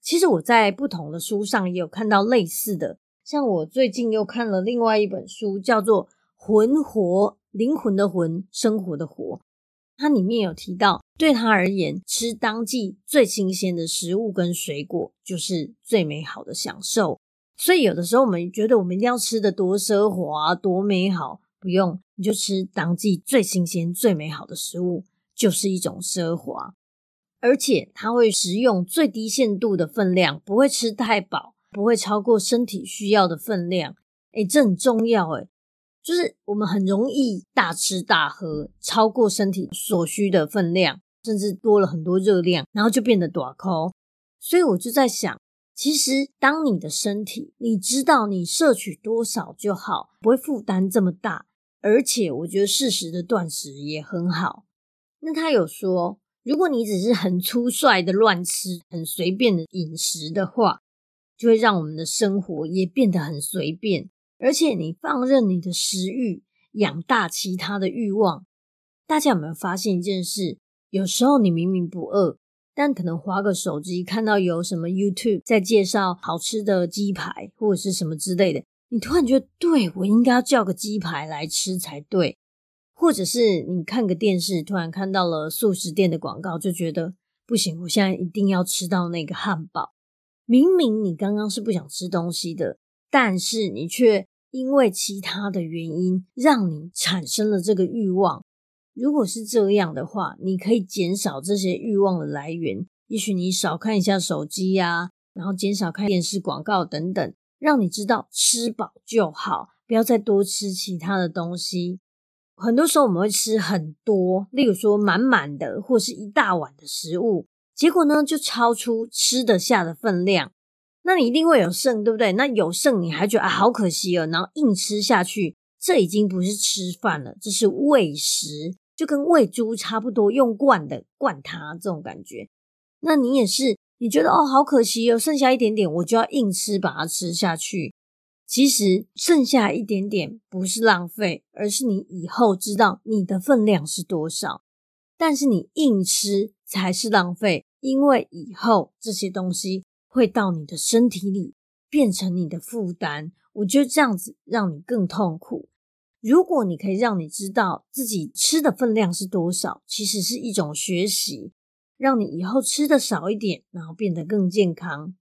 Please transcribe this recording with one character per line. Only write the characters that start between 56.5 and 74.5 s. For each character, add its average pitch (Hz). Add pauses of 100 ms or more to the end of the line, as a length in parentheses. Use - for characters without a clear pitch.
果 359
你 240
只 208
是 226
很 180
粗 240
率 220
的 175
乱 196
吃， 180 (100)
很 165
随 175
便 208
的 165
饮 160
食 156
的 190
话， 196 (560)
就 233
会 226
让 220
我 165
们 151
的 160
生 196
活 160
也 185
变 214
得 180
很 147
随 156
便。 180 (280)
而 262
且 294
你 165
放 294
任 254
你 185
的 175
食 185
欲 226 (300)
养 170
大 220
其 185
他 185
的 190
欲 214
望。 190 (600)
大 311
家 294
有 202
没 151
有 160
发 185
现 190
一 175
件 185
事？ 175 (320)
有 196
时 208
候 277
你 208
明 170
明 180
不 175
饿， 185 (380)
但 285
可 180
能 170
滑 190
个 196
手 156
机， 180
看 196
到 208
有 175